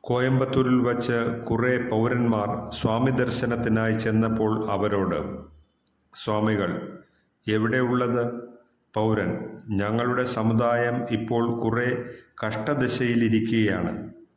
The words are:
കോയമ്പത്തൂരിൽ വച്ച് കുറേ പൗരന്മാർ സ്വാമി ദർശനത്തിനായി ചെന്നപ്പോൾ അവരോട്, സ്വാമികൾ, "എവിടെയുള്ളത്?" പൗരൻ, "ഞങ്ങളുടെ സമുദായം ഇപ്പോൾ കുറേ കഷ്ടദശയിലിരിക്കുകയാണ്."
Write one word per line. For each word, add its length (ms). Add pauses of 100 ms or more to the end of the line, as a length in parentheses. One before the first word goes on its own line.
കോയമ്പത്തൂരിൽ 760
വച്ച് 340 (280)
കുറേ 280 (160)
പൗരന്മാർ 600 (220)
സ്വാമി 400
ദർശനത്തിനായി 800
ചെന്നപ്പോൾ 600 (180)
അവരോട്, 480 (960)
സ്വാമികൾ, 560 (760)
"എവിടെയുള്ളത്?" 760 (720)
പൗരൻ, 360 (400)
"ഞങ്ങളുടെ 540
സമുദായം 720 (140)
ഇപ്പോൾ 340 (160)
കുറേ 280 (500)
കഷ്ടദശയിലിരിക്കുകയാണ്." 1500 (440)